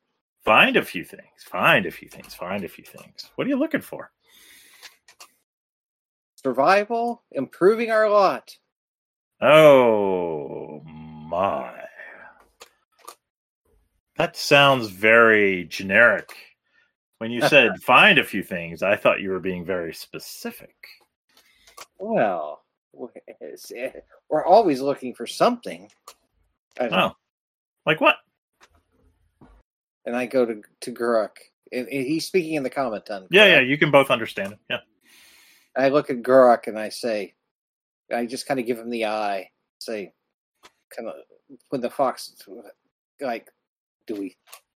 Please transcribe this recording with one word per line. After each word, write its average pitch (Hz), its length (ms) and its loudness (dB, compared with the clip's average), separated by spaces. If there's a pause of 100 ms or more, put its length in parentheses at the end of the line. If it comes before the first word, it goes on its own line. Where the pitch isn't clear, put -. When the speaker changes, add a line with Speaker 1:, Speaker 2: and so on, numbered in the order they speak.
(480)
Speaker 1:
Find 185 300 4
a 139 40 -2
few - 220 -10
things, - 400 -20
find 117 400 0
a 82 60 -8
few - 180 -18
things, - 260 -20
find 95 300 -10
a 80 60 -10
few - 120 -20
things. - 520 -20
What 151 120 -6
are 254 40 -4
you 277 80 -2
looking 311 240 -4
for? - 280 -16 (2250)
Speaker 2:
Survival, 208 800 0 (100)
improving 220 580 -2
our 220 180 0
lot. 185 480 0 (840)
Speaker 1:
Oh, 104 1400 4
my. 82 880 -6 (2500)
That 165 220 -4
sounds 139 500 4
very 104 760 4
generic. 95 720 2 (840)
When 113 120 -10
you 120 120 -6
said 123 360 4
Speaker 2:
<laughs> - 40 -20
Speaker 1:
"find 160 360 4
a 117 60 0
few - 180 -8
things," 85 400 -12
I 98 140 0
thought - 240 0
you 98 80 -8
were 95 120 -6
being 87 260 -8
very 85 260 -6
specific. - 840 -18 (1200)
Speaker 2:
Well, 101 640 -4 (300)
w-, 131 160 -16 (320)
it's, - 340 -18
eh, 123 140 -10 (400)
we're 151 160 -2
always 175 340 4
looking 135 320 -6
for 117 140 -14
something. 107 640 -4 (880)
I 123 80 -2
don't 139 60 -6
Speaker 1:
Oh. 180 220 -2 (680)
Like 160 160 -2
what? 294 160 2 (1900)
Speaker 2:
And 120 80 -6
I 123 100 -6
go 123 200 0
to, 107 160 -8 (180)
to - 120 -12
Guruk. 117 440 -2 (340)
And, 123 160 -8
and 135 200 -6
he's 156 200 -4
speaking 160 280 -2
in 147 80 -4
the 127 80 -6
comment 117 400 -8
on 95 200 -12
Speaker 1:
Yeah, 202 160 6
Speaker 2:
Guruk. 190 60 6
Speaker 1:
yeah, 151 80 6
you 131 180 0
can 156 120 0
both 139 200 4
understand 104 440 -4
him. - 40 -20 (120)
Yeah. 123 80 -8 (1000)
Speaker 2:
I 135 140 2
look 143 200 0
at 123 120 -6
Guruk 123 440 6
and 110 120 -10
I 107 100 -8
say, 107 460 -8 (800)
I 120 140 -4
just 123 220 -12
kinda 135 140 -4
give 117 160 -6
him 117 120 -14
the 117 160 -6
eye, 104 440 -6 (300)
say, 104 340 -12 (800)
kinda, 113 160 -12 (560)
when 135 140 -8
the 117 80 -6
fox, - 440 -6 (840)
like, 120 280 -10 (580)
do 117 100 -10
we, 98 200 -12 (400)